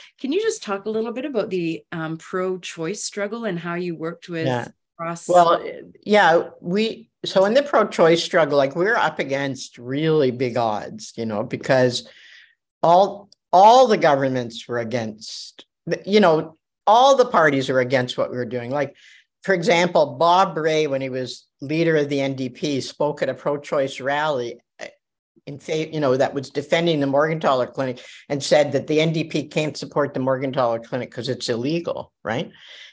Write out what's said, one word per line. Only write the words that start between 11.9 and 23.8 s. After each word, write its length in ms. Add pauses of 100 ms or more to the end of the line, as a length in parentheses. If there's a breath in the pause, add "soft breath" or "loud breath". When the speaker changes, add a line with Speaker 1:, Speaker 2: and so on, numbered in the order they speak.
Speaker 2:
all, 480 (220)
all 360
the 100
governments 720
were 100
against, 840 (400)
you 160
know, 360 (280)
all 300
the 80
parties 460
were 100
against 380
what 120
we 60
were 80
doing. 260
Like, 240 (480 soft breath)
for 120
example, 640
Bob 400
Rae, 280
when 140
he 80
was 380 (160)
leader 340
of 140
the 100
N 160
D 140
P, 320
spoke 400
at 80
a 40
pro-choice 680